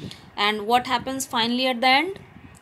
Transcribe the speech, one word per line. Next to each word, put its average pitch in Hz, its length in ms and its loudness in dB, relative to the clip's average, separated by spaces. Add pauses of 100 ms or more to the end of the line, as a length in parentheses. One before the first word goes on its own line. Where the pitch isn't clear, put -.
(360)
And 208 320 -2
what 240 180 2
happens 262 400 -4
finally 240 400 0
at 247 140 0
the 254 80 4
end? 311 320 2 (420)